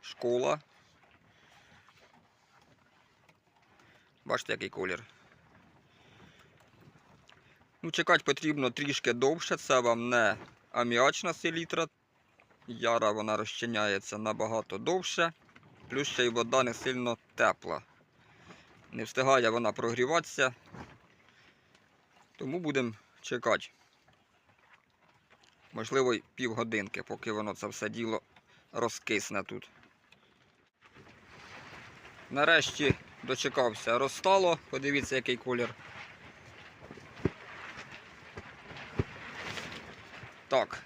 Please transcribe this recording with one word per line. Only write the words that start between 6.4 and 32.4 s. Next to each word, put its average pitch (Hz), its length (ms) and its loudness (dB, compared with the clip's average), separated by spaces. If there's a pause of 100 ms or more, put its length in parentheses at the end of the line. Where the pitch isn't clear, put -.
Ну, 165 80 -6
чекати 165 340 4
потрібно 147 460 0
трішки 139 420 0
довше. 143 440 2
Це 135 240 4
вам 117 280 2
не 113 280 4 (340)
аміачна 123 600 2
селітра. 165 540 -2 (800)
Яра, 117 440 2
вона 107 260 0
розчиняється 107 840 -2
набагато 107 600 -2
довше. 170 540 0 (560)
Плюс 139 200 -4
ще 131 160 0
й 120 40 2
вода 117 340 2
не 120 120 0
сильно 123 440 -4 (160)
тепла. 92 480 0 (1120)
Не 113 120 -6
встигає 131 460 4
вона 113 220 2
прогріватися. 127 840 0 (1800)
Тому 143 220 -6
будемо 139 340 0 (280)
чекати. 117 480 0 (2000)
Можливо, 123 420 2
й 107 80 -4 (120)
півгодинки, 110 680 -2
поки 110 300 -6
воно 104 220 -2
це 107 120 -8
все 104 220 -6
діло 110 340 -4 (500)
розкисне 110 680 -2
тут. - 260 -12 (2500)
Нарешті 147 640 4 (280)